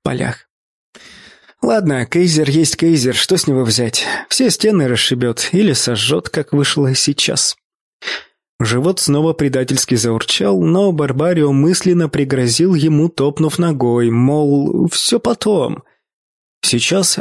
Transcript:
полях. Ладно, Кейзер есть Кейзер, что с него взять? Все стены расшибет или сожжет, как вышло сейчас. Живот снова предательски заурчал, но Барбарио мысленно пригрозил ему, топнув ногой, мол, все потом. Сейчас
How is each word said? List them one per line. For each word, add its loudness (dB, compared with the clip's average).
полях. -6
Ладно, 0
Кейзер 2
есть 0
Кейзер, 0
что 0
с -4
него 2
взять? -2
Все 0
стены 2
расшибет -2
или 2
сожжет, -2
как -6
вышло 0
сейчас. -2
Живот 0
снова 2
предательски -2
заурчал, 0
но 2
Барбарио 0
мысленно 2
пригрозил 0
ему, 2
топнув -2
ногой, 0
мол, 2
все -2
потом. -2
Сейчас -2